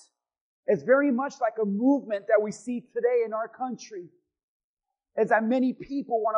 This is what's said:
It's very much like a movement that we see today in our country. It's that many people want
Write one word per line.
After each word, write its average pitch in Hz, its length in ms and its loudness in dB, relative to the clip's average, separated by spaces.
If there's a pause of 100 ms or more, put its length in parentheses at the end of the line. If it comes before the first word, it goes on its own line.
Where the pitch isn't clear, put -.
(680)
It's 165 160 2
very 277 280 4
much 262 300 -2
like 220 200 0
a 214 40 0
movement 208 600 0
that 214 140 4
we 214 100 -4
see 240 300 -8 (120)
today 240 320 2
in 214 80 -8
our 220 140 -6
country. 226 580 -12 (1120)
It's 214 140 2
that 220 140 4
many 254 300 0
people 269 480 -6
want 214 160 0